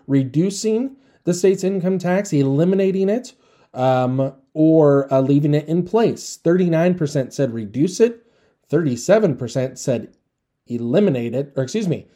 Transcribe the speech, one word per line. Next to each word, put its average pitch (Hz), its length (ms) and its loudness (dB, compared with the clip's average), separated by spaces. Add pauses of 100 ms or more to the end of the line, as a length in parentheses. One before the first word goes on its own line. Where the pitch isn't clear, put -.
reducing 190 920 -2 (280)
the 175 100 0
state's 190 300 0
income 185 340 -2
tax, 180 340 -2
eliminating 185 760 2
it, 240 260 -4 (400)
um, 131 580 0 (220)
or, 156 580 4
uh, 135 80 4
leaving 143 340 2
it 151 140 -2
in 175 160 0
place. 214 540 -2
Thirty-nine 175 560 2
percent 143 400 -4
said 131 180 -2
reduce 113 480 -4
it, 233 260 0 (420)
thirty-seven 160 680 0
percent 127 420 -6
said - 380 -6 (500)
eliminate 120 680 -2
it, 143 220 -6
or 135 80 -2
excuse 202 240 -6
me, 113 280 -6